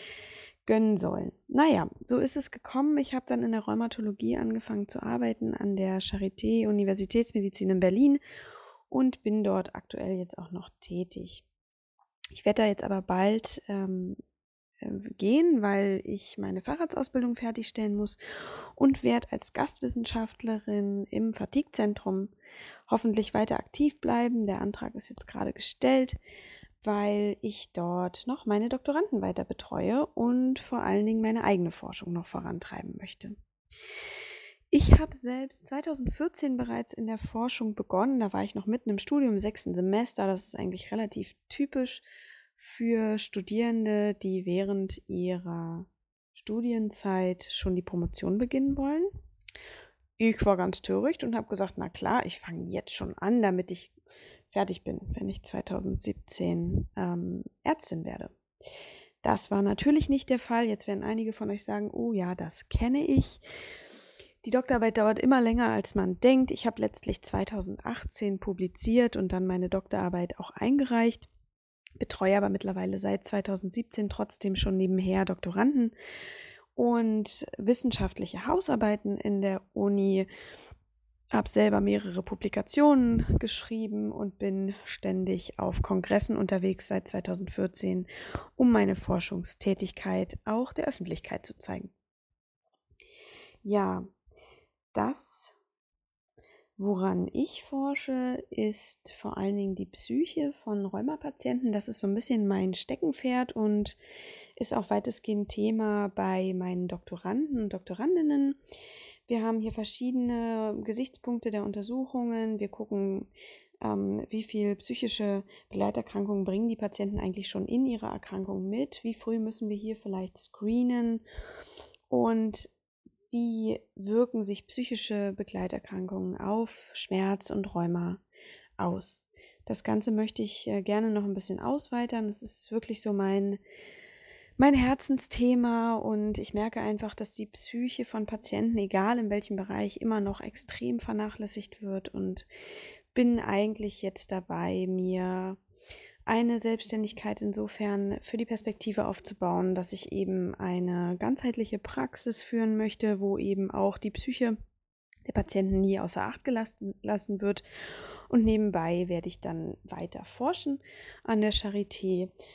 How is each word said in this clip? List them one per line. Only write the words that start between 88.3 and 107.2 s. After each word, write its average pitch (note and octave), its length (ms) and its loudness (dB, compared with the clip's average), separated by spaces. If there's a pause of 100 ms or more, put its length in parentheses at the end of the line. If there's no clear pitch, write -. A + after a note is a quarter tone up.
um B3 160 8
meine G3 240 6
Forschungstätigkeit F#3 1500 -2
auch A3+ 280 0
der - 140 -2
Öffentlichkeit F3 560 -6
zu - 140 -12
zeigen. - 340 -8 (1700)
Ja, F#3+ 440 0 (840)
das, - 640 -2 (1200)
woran F#3+ 560 2
ich - 300 -2
forsche, C4+ 880 -4
ist - 600 -2
vor - 220 -8
allen G3+ 220 0
Dingen G3 160 -2
die F#3 140 -8
Psyche C#4+ 640 -2 (100)
von G#3 220 -2
Rheumapatienten. B3+ 880 -2
Das G#3 160 0
ist A3 120 -2
so - 60 0
ein G3 80 2
bisschen A3+ 320 2
mein F#3+ 300 2
Steckenpferd B3+ 800 -2
und G#3 440 0 (580)
ist - 200 0
auch G#3 160 -2
weitestgehend G#3 580 -2
Thema G#3+ 600 0
bei F#3+ 440 0
meinen F3+ 340 -2
Doktoranden A3 720 -4